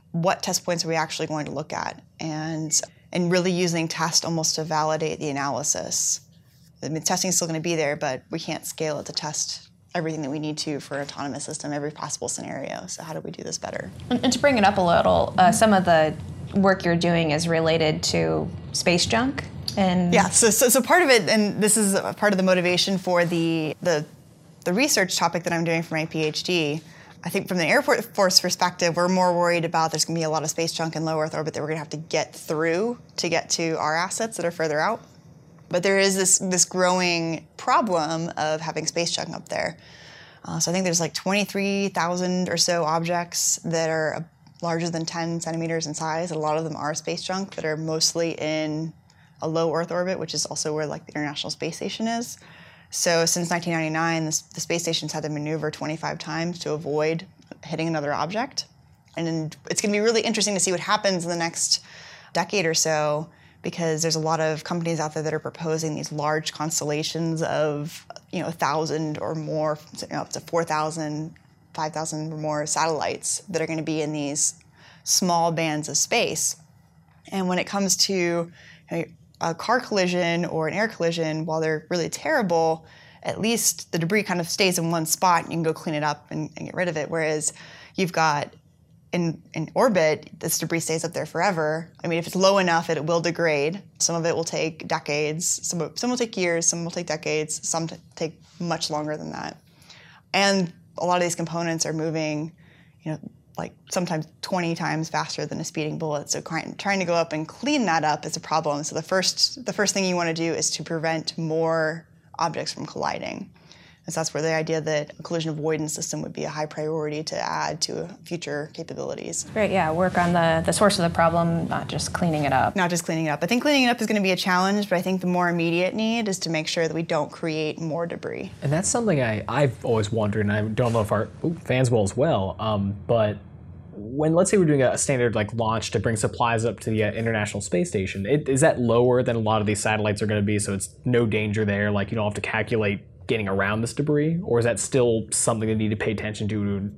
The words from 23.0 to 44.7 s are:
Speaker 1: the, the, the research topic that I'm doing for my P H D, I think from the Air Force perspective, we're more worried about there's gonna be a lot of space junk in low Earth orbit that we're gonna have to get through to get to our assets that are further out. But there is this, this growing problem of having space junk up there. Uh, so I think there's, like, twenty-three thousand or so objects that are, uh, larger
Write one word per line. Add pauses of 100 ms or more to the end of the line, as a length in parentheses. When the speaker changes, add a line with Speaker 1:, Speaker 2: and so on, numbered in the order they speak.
Speaker 1:
the,
the, (600)
the
research
topic
that
I'm
doing
for
my
P
H
D, (420)
I
think
from
the
Air
Force
perspective,
we're
more
worried
about
there's
gonna
be
a
lot
of
space
junk
in
low
Earth
orbit
that
we're
gonna
have
to
get
through (200)
to
get
to
our
assets
that
are
further
out. (680)
But
there
is
this,
this
growing
problem
of
having
space
junk
up
there. (680)
Uh,
so
I
think
there's,
like,
twenty-three
thousand
or
so
objects
that
are,
uh, (400)
larger